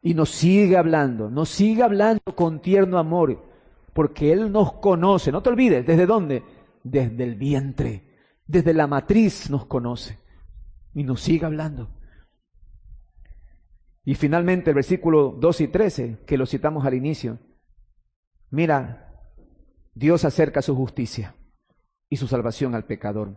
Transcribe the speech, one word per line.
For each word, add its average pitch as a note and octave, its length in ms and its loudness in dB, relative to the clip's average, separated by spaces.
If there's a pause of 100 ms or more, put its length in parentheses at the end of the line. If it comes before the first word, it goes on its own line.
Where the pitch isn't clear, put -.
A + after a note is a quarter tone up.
Y E3+ 120 0
nos D#3 160 2
sigue F#3+ 460 4
hablando, D3 540 2
nos D3 200 -4
sigue A3 320 2
hablando G#3+ 400 2 (120)
con D#3+ 260 0
tierno F#3 380 2
amor, D#3+ 460 0 (480)
porque D3 400 2
Él G#3 180 0
nos G3 240 2
conoce. F#3 560 2
No D#3 120 -4
te B3 80 2
olvides, G#3+ 360 2
¿desde E3 200 4
dónde? F3 360 0 (400)
Desde B2 420 -2
el A#2+ 100 -6
vientre, C3+ 840 -6 (300)
desde E3 260 2
la D#3 140 2
matriz G3 640 0
nos C#3+ 160 -4
conoce A#2+ 520 -8 (760)
y C#3+ 100 -6
nos B2+ 160 -4
sigue D#3+ 240 0
hablando. D3+ 460 -8 (2000)
Y C3+ 120 -2
finalmente E3+ 560 0
el C#3+ 40 4
versículo D3+ 640 2
dos D#3+ 220 2
y D3+ 80 0
trece, C#3+ 580 -4
que C#3+ 120 -2
lo C3 80 -2
citamos D3 400 -4
al C3 80 -2
inicio. B2+ 440 -6 (1120)
"Mira, C#3+ 640 -2 (800)
Dios D3+ 300 2
acerca C#3+ 380 0
su C#3+ 120 -2
justicia A#2+ 600 -6 (720)
y C#3+ 80 -6
su C3+ 100 -6
salvación A#2+ 480 -4
al A2 120 -8
pecador. G#2 500 -8